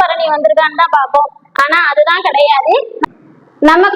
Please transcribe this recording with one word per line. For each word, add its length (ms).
பரணி 320
வந்திருக்கான்னு 480
தான் 140
பார்ப்போம். 340
ஆனா 160
அதுதான் 360
கிடையாது. 480
நம்ம 140